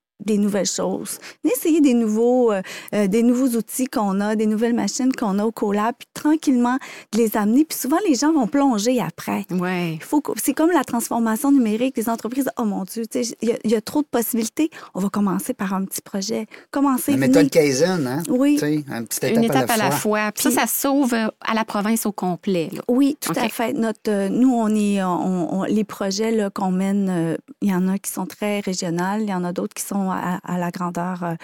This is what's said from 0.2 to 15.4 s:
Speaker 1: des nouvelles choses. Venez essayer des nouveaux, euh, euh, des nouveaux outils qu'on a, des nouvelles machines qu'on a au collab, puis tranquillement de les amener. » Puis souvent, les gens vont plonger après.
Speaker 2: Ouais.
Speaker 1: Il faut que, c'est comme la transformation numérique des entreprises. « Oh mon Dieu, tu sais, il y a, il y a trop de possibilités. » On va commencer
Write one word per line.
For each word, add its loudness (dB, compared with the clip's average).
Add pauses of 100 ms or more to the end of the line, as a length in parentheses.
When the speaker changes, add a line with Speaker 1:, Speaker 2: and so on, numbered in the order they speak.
Speaker 1:
des 0
nouvelles 0
choses. -4 (260)
Venez 2
essayer 2
des 6
nouveaux, 4
euh, 0 (320)
euh, 2
des 4
nouveaux 4
outils -4
qu'on -2
a, 0
des 0
nouvelles 0
machines 0
qu'on -2
a 0
au 0
collab, -2
puis -20
tranquillement 2 (360)
de 0
les 2
amener. » 4
Puis -10
souvent, 0 (100)
les 6
gens 2
vont 2
plonger 2
après. -6
Speaker 2:
Ouais. -2
Speaker 1:
Il -12
faut 0
que, -4
c'est -2
comme 2
la 4
transformation 0
numérique 2
des -2
entreprises. « -2 (120)
Oh 0
mon -2
Dieu, -8
tu -4
sais, -6
il 0
y 4
a, -4
il 0
y 4
a 0
trop -2
de -10
possibilités. » -2 (240)
On -6
va 0
commencer -2